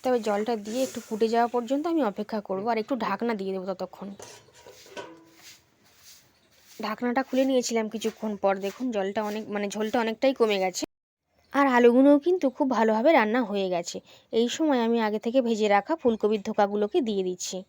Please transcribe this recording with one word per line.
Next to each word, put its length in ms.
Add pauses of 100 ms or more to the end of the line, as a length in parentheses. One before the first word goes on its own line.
তবে 140 (100)
জলটা 260 (120)
দিয়ে 220
একটু 200
ফুটে 260
যাওয়া 220
পর্যন্ত 280 (100)
আমি 80 (100)
অপেক্ষা 360
করবো, 260
আর 100
একটু 100 (120)
ঢাকনা 340
দিয়ে 160
দেবো 160
ততক্ষণ। 360 (2750)
ঢাকনাটা 420
খুলে 220
নিয়েছিলাম 440
কিছুক্ষণ 380 (120)
পর, 100 (120)
দেখুন 200 (100)
জলটা 340
অনেক, 140 (100)
মানে 200
ঝোলটা 300
অনেকটাই 360
কমে 240
গেছে, 200 (720)
আর 120 (100)
আলুগুলোও 500
কিন্তু 200 (120)
খুব 100 (100)
ভালোভাবে 400
রান্না 320
হয়ে 240
গেছে। 240 (420)
এই 160
সময় 320
আমি 100 (100)
আগে 180
থেকে 220
ভেজে 280
রাখা 260
ফুলকপির 460
ধোকাগুলোকে 500 (120)
দিয়ে 200
দিচ্ছি। 400